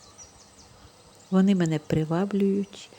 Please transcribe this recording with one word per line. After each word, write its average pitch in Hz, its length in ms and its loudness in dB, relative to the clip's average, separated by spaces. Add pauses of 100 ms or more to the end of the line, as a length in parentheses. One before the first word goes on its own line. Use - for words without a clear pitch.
(1300)
Вони 190 240 4
мене 160 240 0
приваблюють, 196 1200 -2